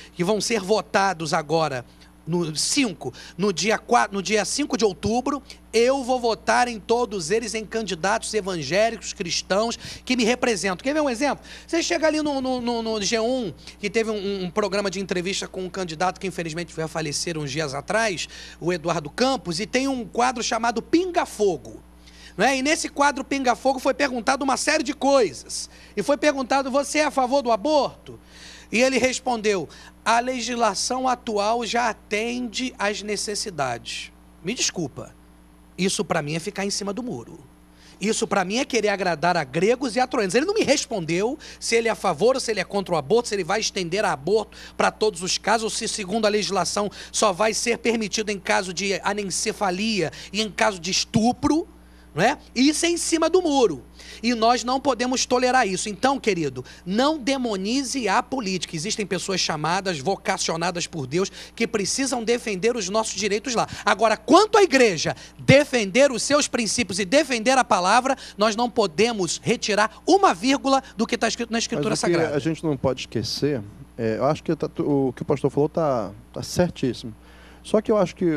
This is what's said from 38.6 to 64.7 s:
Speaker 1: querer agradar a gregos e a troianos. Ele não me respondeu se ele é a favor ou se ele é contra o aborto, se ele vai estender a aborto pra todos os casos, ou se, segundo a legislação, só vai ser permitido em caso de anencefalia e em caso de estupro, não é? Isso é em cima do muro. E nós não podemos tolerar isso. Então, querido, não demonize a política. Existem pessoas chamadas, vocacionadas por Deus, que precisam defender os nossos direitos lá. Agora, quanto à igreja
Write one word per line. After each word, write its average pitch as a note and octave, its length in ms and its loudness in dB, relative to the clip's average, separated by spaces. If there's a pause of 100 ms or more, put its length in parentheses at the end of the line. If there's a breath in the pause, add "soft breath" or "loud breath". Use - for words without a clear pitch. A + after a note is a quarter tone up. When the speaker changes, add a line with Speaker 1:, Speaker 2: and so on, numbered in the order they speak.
Speaker 1:
querer G#3 240 0
agradar F3 480 2
a D#3 60 0
gregos G#3 520 0
e B3 40 2
a B3+ 80 2
troianos. G3+ 260 0
Ele C#4 140 4
não G#4 80 0
me G#4+ 80 2
respondeu G#3 760 0 (220 loud breath)
se - 160 0
ele A3+ 120 2
é A3 40 2
a - 40 -4
favor G3 400 2
ou B3+ 60 -4
se A#3 100 -2
ele G3+ 80 -2
é F3 60 0
contra F3+ 300 -2
o - 20 4
aborto, F3+ 320 2
se G#3+ 60 -2
ele F3 80 -2
vai F#3+ 160 0
estender F#3+ 440 -2
a F#3 80 2
aborto F3+ 460 0 (180 loud breath)
pra G3+ 140 4
todos F#3 320 0
os F3+ 160 -2
casos, A3 260 2
ou G#3+ 60 -2
se, - 180 -4
segundo G#3+ 380 -2
a G3+ 40 4
legislação, G3 600 0 (220 loud breath)
só G#3+ 200 2
vai G#3 220 2
ser A3+ 240 -2
permitido A3 540 -2
em G3 80 -6
caso F#3+ 340 -2
de F#3 300 -2
anencefalia G3 1080 -2 (220 loud breath)
e G#3 80 -2
em A3 80 -4
caso G3 300 0
de E3 100 -6
estupro, C4 760 0 (480 soft breath)
não D#3 80 0
é? B3+ 140 2 (180)
Isso D4 300 2
é E4+ 40 2
em F4 80 0
cima D#4+ 320 0
do F#4 120 4
muro. B3 420 2 (400 loud breath)
E A#3+ 100 2
nós A#3 300 2
não C4 160 0
podemos B3+ 460 0
tolerar B3 420 2
isso. F#3 220 -4
Então, B3+ 300 0
querido, D3 440 -2 (220 loud breath)
não B3+ 320 2
demonize A#3+ 920 -2
a G#3 160 2
política. F#3+ 520 -4
Existem G3 300 -4
pessoas F3+ 360 -2
chamadas, F3 580 -2
vocacionadas E3+ 880 -2
por D3+ 180 -8
Deus, F3 240 -2 (240 loud breath)
que A3+ 140 0
precisam A#3+ 560 -2
defender A3+ 540 0
os F#3 120 -4
nossos A3 260 -2
direitos G#3 380 -2
lá. F3 140 2 (180 loud breath)
Agora, G#3+ 300 4
quanto G4+ 420 6
à G4+ 60 8
igreja A3 520 4 (220 loud breath)